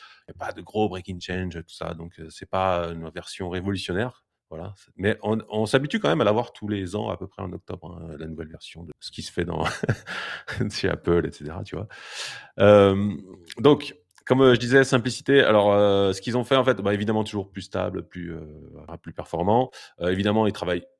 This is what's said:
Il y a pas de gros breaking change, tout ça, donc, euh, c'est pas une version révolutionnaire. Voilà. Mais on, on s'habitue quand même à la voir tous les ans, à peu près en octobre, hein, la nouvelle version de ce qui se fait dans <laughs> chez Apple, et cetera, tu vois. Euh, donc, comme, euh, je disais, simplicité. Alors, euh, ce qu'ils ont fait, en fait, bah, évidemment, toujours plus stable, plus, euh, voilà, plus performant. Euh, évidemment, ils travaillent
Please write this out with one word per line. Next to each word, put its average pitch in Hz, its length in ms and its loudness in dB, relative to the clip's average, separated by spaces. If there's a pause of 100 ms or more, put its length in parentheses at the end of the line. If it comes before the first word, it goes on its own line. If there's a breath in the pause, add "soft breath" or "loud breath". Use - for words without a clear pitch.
(260 loud breath)
Il - 60 -18
y - 20 -18
a - 120 -12
pas - 60 -8
de 98 100 -14
gros 107 260 -2
breaking 92 320 -10
change, 90 340 -6
tout 82 200 -14
ça, 82 200 -8
donc, 82 240 -16
euh, 82 100 -16
c'est - 220 -18
pas 92 400 0
une 82 200 -12
version 90 400 -10
révolutionnaire. 95 760 -4 (260)
Voilà. 90 240 -14 (220)
Mais 101 260 0
on, 110 160 0 (100)
on 107 180 -2
s'habitue 147 340 0
quand 147 80 0
même 147 140 2
à - 20 4
la 104 80 6
voir 110 200 -2
tous - 140 -12
les 98 300 -4
ans, 107 120 -4
à 95 80 -6
peu 95 120 -12
près 98 140 -14
en 92 100 -8
octobre, 87 500 -14
hein, 80 160 -14
la 80 80 -12
nouvelle 80 220 -12
version 82 340 -18
de 80 160 -16
ce - 140 -18
qui - 100 -12
se - 80 -14
fait 87 140 -2
dans 82 180 -4
<laughs> - 1120 -4
chez - 160 -2
Apple, 85 360 2
et 82 60 -6
cetera, 80 320 -10
tu - 140 -10
vois. 80 100 -8 (720 loud breath)
Euh, 101 560 8 (460)
donc, 143 340 4 (320)
comme, 131 160 4
euh, 127 120 8
je 117 60 2
disais, 127 240 4
simplicité. 127 560 2
Alors, 104 320 6
euh, 98 400 4
ce 98 80 -6
qu'ils 117 160 -4
ont 123 80 0
fait, 135 120 2
en 131 60 4
fait, 120 200 0
bah, 101 100 0
évidemment, 104 320 0
toujours 101 260 -8
plus 95 120 -12
stable, 92 440 -6
plus, 85 280 -12
euh, 78 60 -12 (320)
voilà, 78 260 -16
plus - 160 -16
performant. 98 560 0 (320 loud breath)
Euh, 90 80 0
évidemment, 104 360 2
ils 98 60 0
travaillent 90 320 -4 (160)